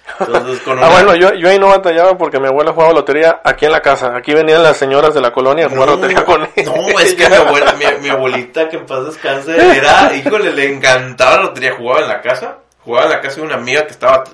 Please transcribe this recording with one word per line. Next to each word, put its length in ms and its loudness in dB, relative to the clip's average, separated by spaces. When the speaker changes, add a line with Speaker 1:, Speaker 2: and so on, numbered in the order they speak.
Speaker 1:
Entonces, 420 -4
con 180 -6
Speaker 2:
<laughs> 40 0
Ah, 60 4
Speaker 1:
una 160 6
Speaker 2:
bueno, 100 4
yo, 200 4
yo 140 0
ahí 100 4
no 100 4
batallaba 500 2
porque 220 -2
mi 80 -2
abuela 240 0
jugaba 200 2
lotería 520 2
aquí 220 0
en 60 2
la 80 0
casa. 360 -2
Aquí 180 -4
venían 280 2
las 140 4
señoras 380 0
de 60 2
la 120 0
colonia 340 0
a 40 -2
jugar 180 0
Speaker 1:
No, 60 2
Speaker 2:
lotería 300 -2
con 180 2
Speaker 1:
no, 140 -8
Speaker 2:
ella. 460 -2
Speaker 1:
es 120 2
que 160 2
mi 60 4
abuela, 380 2
mi, 100 -6
mi 60 -8
abuelita, 600 -4
que 80 -10
en 100 -12
paz 200 -8
descanse, 500 -6
era, 360 2
híjole, 380 -2
le 220 -2
encantaba 640 0
la 80 2
lotería. 320 -6
Jugaba 240 -2
en 80 -4
la 120 -6
casa, 380 -6
jugaba 220 -2
en 60 0
la 80 -4
casa 160 -10
de 60 -10
una 120 -8
amiga 320 -4
que 60 -16
estaba 420 0